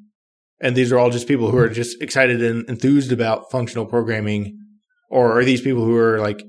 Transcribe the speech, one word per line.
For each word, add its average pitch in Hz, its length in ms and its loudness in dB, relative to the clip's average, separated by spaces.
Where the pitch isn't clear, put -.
And 127 140 -2
these 127 160 0
are 123 80 2
all 120 120 4
just 120 180 -4
people 117 220 0
who 123 80 2
are 117 100 4
just 117 340 -8
excited 127 400 0
and 117 260 -2
enthused 131 440 0
about 113 380 -2
functional 117 360 -4
programming. 107 720 -4
Or 120 280 4
are 123 60 4
these 127 160 2
people 123 240 0
who 117 120 2
are, 113 240 2
like, 104 280 -4